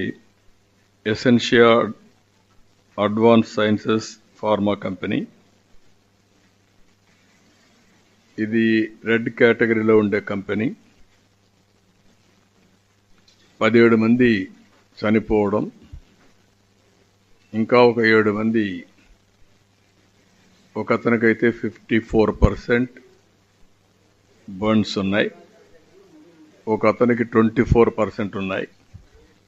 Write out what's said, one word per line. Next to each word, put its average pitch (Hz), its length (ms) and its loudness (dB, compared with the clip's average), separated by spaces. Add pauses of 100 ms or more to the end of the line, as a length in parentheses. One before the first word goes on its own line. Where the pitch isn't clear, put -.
(1120)
ఎసెన్షియా 120 580 2 (1300)
అడ్వాన్స్ 110 520 2
సైన్సెస్ 107 500 -2 (320)
ఫార్మా 104 340 -2 (120)
కంపెనీ, 101 340 -6 (3250)
ఇది 113 300 -2 (420)
రెడ్ 117 200 0 (100)
కేటగిరీలో 113 540 2 (100)
ఉండే 104 160 -2 (120)
కంపెనీ. 101 360 -6 (3000)
పదిహేడు 113 440 4
మంది 120 260 2 (680)
చనిపోవడం, 107 680 -2 (1900)
ఇంకా 110 240 0 (120)
ఒక 117 100 -2 (160)
ఏడు 107 240 2
మంది, 110 240 -2 (2000)
ఒక 107 220 -10
అతనికైతే 113 500 0 (140)
ఫిఫ్టీ 110 380 -4 (100)
ఫోర్ 107 220 2 (120)
పర్సెంట్ 120 520 -2 (1500)
బర్న్స్ 104 560 -2
ఉన్నాయి, 98 260 -2 (1500)
ఒక 98 80 -6 (100)
అతనికి 120 320 0 (100)
ట్వంటీ 113 360 0
ఫోర్ 113 200 4 (100)
పర్సెంట్ 98 400 -8
ఉన్నాయి, 95 260 -8 (800)